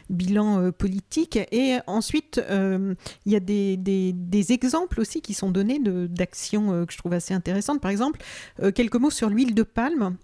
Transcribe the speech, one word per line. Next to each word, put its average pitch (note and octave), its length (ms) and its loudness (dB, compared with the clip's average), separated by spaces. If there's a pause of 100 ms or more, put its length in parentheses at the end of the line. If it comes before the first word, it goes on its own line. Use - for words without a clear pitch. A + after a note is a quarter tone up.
bilan, G3 500 2
euh, F3+ 120 4
politique. G3+ 680 -2 (120)
Et B3+ 260 2 (100)
ensuite, A#3 640 -2
euh, F#3+ 460 0 (300)
il G3+ 60 0
y G#3+ 40 6
a G#3 40 4
des, G3 380 0
des, F#3 360 0
des F3+ 380 0
exemples B3+ 500 0
aussi D4+ 200 -4
qui G#3 120 -8
sont F#3+ 180 -2
donnés G3+ 280 0
de, F#3 280 0
d'actions, F3+ 640 -2
euh, E3+ 140 0
que - 80 -8
je - 40 -14
trouve F3 160 -4
assez F3 200 -2
intéressantes. G3 480 -2
Par F#3+ 100 0
exemple, B3 280 -2 (420)
euh, G3 100 4
quelques A#3+ 240 2
mots B3+ 140 4
sur A3+ 200 0
l'huile A#3 240 2
de A3 100 4
palme. A#3 600 -2